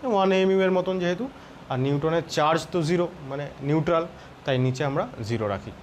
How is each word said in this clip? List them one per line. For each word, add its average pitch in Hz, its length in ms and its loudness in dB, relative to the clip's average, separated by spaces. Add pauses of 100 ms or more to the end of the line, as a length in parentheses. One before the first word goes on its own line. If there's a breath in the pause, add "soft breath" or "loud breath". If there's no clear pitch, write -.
(120)
ওয়ান 190 160 4 (140)
এমইউ 190 240 4
এর 185 120 4
মতন 185 240 0
যেহেতু, 180 220 -2 (460 loud breath)
আর 131 160 0
নিউটনের 156 380 2 (120)
চার্জ 156 240 4 (120)
তো 185 60 0 (100)
জিরো, 175 180 2 (240)
মানে 143 140 -6 (240)
নিউট্রাল, 165 360 2 (400 loud breath)
তাই 135 120 2 (100)
নিচে 127 240 0
আমরা 156 140 -2 (240)
জিরো 110 260 -2
রাখি। 101 180 -8 (100)